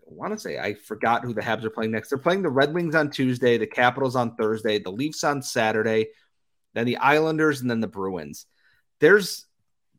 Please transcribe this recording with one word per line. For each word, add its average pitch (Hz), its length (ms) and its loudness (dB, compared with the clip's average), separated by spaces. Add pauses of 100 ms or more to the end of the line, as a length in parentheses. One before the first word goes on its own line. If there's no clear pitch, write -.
wanna 165 320 -8
say 76 220 -8
I 98 140 -4
forgot 113 500 -2
who 120 100 -6
the 107 60 -4
Habs 110 240 -2
are 110 60 -4
playing 110 220 -4
next. 110 180 -6
They're 139 80 -2
playing 180 240 0
the 170 80 0
Red 139 240 2
Wings 170 220 -2
on 151 140 2
Tuesday, 127 480 2
the 107 80 0
Capitals 123 520 0
on 117 180 -2
Thursday, 110 420 0
the 95 140 -6
Leafs 143 320 -6
on 143 180 0
Saturday, 110 680 0 (640)
then 117 120 -2
the 123 120 -2
Islanders, 156 640 2
and 123 100 -2
then 113 80 -2
the 107 80 -2
Bruins. 90 580 -8 (540)
There's 185 460 4 (540)